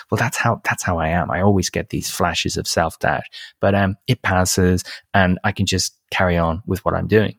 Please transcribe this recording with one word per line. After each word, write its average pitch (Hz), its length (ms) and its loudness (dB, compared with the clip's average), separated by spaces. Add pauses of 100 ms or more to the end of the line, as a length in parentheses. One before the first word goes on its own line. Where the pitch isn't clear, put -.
(100)
"Well, 107 80 0
that's - 180 -2
how, 101 280 0
that's - 180 -2
how 87 160 -2
I 80 100 0
am. 85 220 0
I 85 100 -2
always 98 300 2
get 85 200 -6
these - 200 -6
flashes 87 460 -2
of - 100 -6
self-doubt, - 580 -2 (360)
but, 98 140 2
um, 98 220 0 (120)
it - 140 0
passes 92 600 2 (320)
and 92 300 4
I 101 80 0
can 95 140 -2
just - 300 -2 (140)
carry 90 260 2
on 82 300 0
with 95 180 -4
what 85 100 0
I'm 87 120 -2
doing." 104 320 2